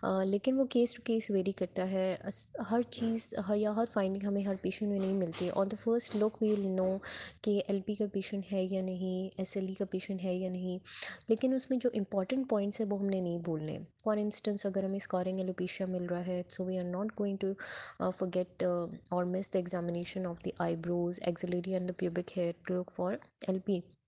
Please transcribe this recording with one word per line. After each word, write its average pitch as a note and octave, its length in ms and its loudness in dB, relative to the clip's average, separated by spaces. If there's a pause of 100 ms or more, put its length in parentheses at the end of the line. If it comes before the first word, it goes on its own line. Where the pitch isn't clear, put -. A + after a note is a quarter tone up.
अ, F#3+ 180 2
लेकिन G3+ 320 2
वो C4+ 100 6
case A#3+ 320 4
to - 100 -12
case A3 300 2
vary F#3+ 220 2
करता F#3 260 -2
है। F#3+ 320 0
अस-, - 440 4
हर A#3 220 2
चीज़, A3+ 580 2
हर, G3+ 160 2
या G#3 160 2
हर A3+ 140 2
फाइंडिंग G3 380 0
हमें G3+ 220 0
हर G3 100 0
पेशेंट G3+ 360 0
में G3 80 0
नहीं F#3+ 140 2
मिलती। F3+ 360 0
On G3 140 2
the G3+ 120 -2
first A#3 340 0
look G#3+ 200 2
we G#3+ 180 2
will G3 280 2
know F#3+ 240 2 (440)
कि G3+ 260 2
एलपी G3 240 0
का G#3 120 0
पेशेंट G3 400 -2
है G3 160 0 (120)
या F#3+ 80 0
नहीं, F#3 480 -2 (100)
एसएलई F#3+ 340 -2
का G3 100 0
पेशेंट F#3+ 360 -4
है F#3 160 0
या F#3 140 -2
नहीं। F#3 300 -2 (500)
लेकिन B3+ 240 4
उसमें C4 240 2
जो A#3+ 120 2
इंपॉर्टेंट G#3 580 0
पॉइंट्स G3+ 320 2
हैं, G#3+ 60 2
वो G3+ 100 0
हमने G3 240 2
नहीं F3 180 0
भूलने। D#3+ 480 -4 (220)
For G#3 180 2
instance, G#3 400 -2
अगर G3 180 0
हमें G3 140 0
scarring F#3 440 0
alopecia F#3 400 -2
मिल F3+ 200 -2
रहा F3 180 -2
है, F3+ 240 -2
so - 160 -10
we F#3 220 0
are F3+ 140 -2
not G#3 120 -2 (140)
going G3 220 0
to, F#3+ 100 0 (480)
uh, F#3 100 2 (100)
forget, F3+ 440 -2
uh, F3 260 0 (220)
or F3+ 100 2 (120)
miss G3 200 -2
the F3+ 80 2
examination F3 720 -2
of - 120 -10
the F3+ 60 -4 (100)
eyebrows, F3 520 0 (140)
axillary F3+ 520 -2
and F3+ 100 -2
the F3+ 120 -6
pubic F3 260 -2 (100)
hair E3+ 140 0
to F3+ 260 -2
look F3+ 220 -4
for F#3 140 0 (360)
एलपी। F#3 320 0 (260)